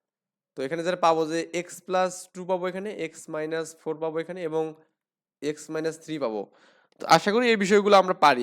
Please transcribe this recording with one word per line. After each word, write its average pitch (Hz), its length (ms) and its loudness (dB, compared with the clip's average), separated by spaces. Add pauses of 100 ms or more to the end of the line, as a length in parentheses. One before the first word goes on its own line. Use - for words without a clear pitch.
(540)
তো - 120 -14
এখানে 165 200 -6
যেটা 180 200 -2
পাবো 165 160 4 (100)
যে 165 60 -2 (220)
এক্স 170 160 -12 (100)
প্লাস 185 260 0 (220)
টু 180 60 -14 (100)
পাবো 180 200 -2
এখানে, 190 200 -8 (160)
এক্স - 160 -14 (120)
মাইনাস 160 320 -6 (140)
ফোর 160 220 -6
পাবো 160 220 -4
এখানে 175 240 -12
এবং 160 160 -2 (840)
এক্স 151 220 -10
মাইনাস 160 220 -4 (100)
থ্রি 156 200 -8
পাবো। 110 180 -4 (560)
তো - 60 -14 (120)
আশা 185 180 2
করি 247 180 2
এই 220 120 2
বিষয়গুলো 202 380 4
আমরা 185 120 -2 (100)
পারি 135 180 6